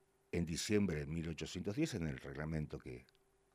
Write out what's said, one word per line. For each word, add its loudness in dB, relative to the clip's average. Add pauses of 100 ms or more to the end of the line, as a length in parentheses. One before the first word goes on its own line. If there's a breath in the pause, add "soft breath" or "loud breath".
(320)
en 4
diciembre 4
de -2
mil -2
ochocientos -4
diez 0
en 0
el -2
reglamento -4
que, -10 (500)